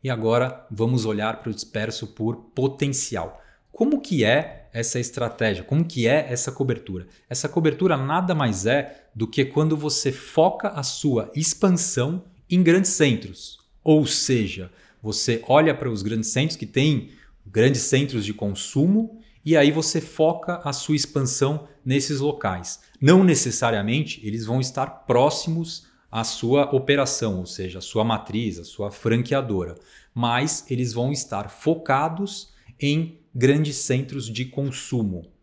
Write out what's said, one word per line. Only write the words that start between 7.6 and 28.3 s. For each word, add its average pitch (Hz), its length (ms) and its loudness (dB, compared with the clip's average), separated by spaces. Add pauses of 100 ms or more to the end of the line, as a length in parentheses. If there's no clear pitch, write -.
nada 165 360 0
mais 113 320 0
é 131 480 -2
do 113 140 -4
que 135 180 0
quando 156 320 0
você 147 360 -2
foca 185 560 2
a 143 160 -6
sua 123 500 -2
expansão 160 880 0 (260)
em 180 140 4
grandes 180 280 6
centros. - 680 0 (240)
Ou 156 240 6
seja, 98 640 -2 (320)
você 113 460 -2
olha 151 260 6
para 131 160 -4
os 104 120 -6
grandes 110 280 -4
centros 147 260 0
que 107 100 -10
têm 139 440 0 (340)
grandes 120 360 2
centros 131 440 0
de 104 100 -6
consumo 160 840 0 (240)
e 160 120 4
aí 147 160 6
você 156 300 -2
foca 170 600 0
a 143 100 -6
sua 151 220 -2
expansão 139 720 -2 (160)
nesses 135 380 -2
locais. 107 640 -4 (180)
Não 180 240 10
necessariamente 120 1000 2
eles 110 220 -6
vão 120 160 0
estar - 460 -6
próximos 156 800 0 (260)
à 113 100 -4
sua 139 540 0
operação, 131 640 0
ou 90 80 -6
seja, 92 320 -10
à - 20 -12
sua 110 240 -2
matriz, 107 540 -4